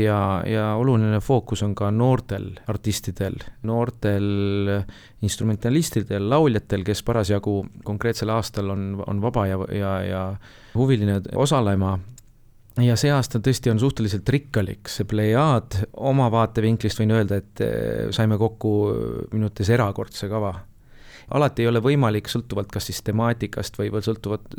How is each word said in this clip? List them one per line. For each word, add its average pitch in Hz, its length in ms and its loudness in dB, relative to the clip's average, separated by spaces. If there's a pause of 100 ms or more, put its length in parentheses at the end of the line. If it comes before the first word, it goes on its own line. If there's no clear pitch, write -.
ja, 98 420 2
ja 107 320 0
oluline 110 480 4
fookus 110 400 0
on 104 160 0
ka 101 160 0
noortel 113 540 0 (180)
artistidel, 98 720 -4 (260)
noortel 101 1080 0 (500)
instrumentalistidel, 107 1120 -2
lauljatel, 113 500 2
kes 101 240 -2
parasjagu 101 540 0 (260)
konkreetsel 110 480 -2
aastal 101 400 -2
on, 98 140 -4 (180)
on 101 160 -2
vaba 117 240 0
ja, 95 120 0 (120)
ja, 98 220 -2 (100)
ja 95 200 -4 (520)
huviline 107 460 2 (180)
osalema. 101 600 2 (800)
Ja 120 180 6
see 147 140 2
aasta 127 260 0
tõesti 120 320 2
on 110 120 2
suhteliselt 110 480 0
rikkalik, 104 600 -2
see 101 160 -4
plejaad 110 720 2 (340)
oma 135 220 4
vaatevinklist 110 640 2
võin 110 160 4
öelda, 101 240 2
et, - 240 -6
eh, 110 520 -2
saime 107 260 2
kokku 110 340 0 (560)
minu 110 160 0
arvates 101 240 -2
erakordse 104 600 0
kava. 101 260 -2 (720)
Alati 135 320 2
ei 117 80 4
ole 117 80 2
võimalik, 113 480 2
sõltuvalt 104 480 -6
kas - 160 -6
siis - 160 -8
temaatikast 110 720 -2
või, 104 160 -2
või 107 80 -2
sõltuvalt 107 560 -4